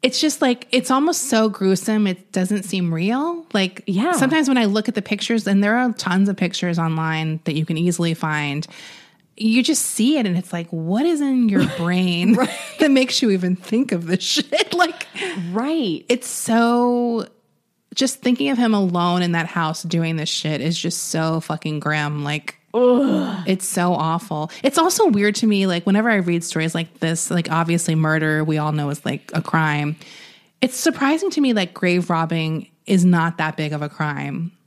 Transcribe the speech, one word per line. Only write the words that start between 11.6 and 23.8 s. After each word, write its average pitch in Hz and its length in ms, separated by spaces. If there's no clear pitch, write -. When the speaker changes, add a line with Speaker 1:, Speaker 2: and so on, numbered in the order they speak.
Speaker 2:
<laughs> - 100
Speaker 1:
brain 180 560
Speaker 2:
Right. 254 160
Speaker 1:
<laughs> - 140
that 302 100
makes 262 320
you 240 80
even 185 260
think 240 360
of 170 160
this 180 160
shit? - 500
<laughs> 349 80
Like, 330 240
Speaker 2:
Right. 240 580
Speaker 1:
it's 247 180
so, 240 1000
just - 300
thinking 254 260
of 269 80
him 233 160
alone 175 480
in 175 120
that 165 120
house 160 380
doing 165 320
this 151 140
shit 156 320
is 165 180
just - 300
so 160 320
fucking 156 380
grim. 147 440
Like, 147 320
Speaker 2:
Ugh. 247 760
Speaker 1:
it's 190 200
so 175 260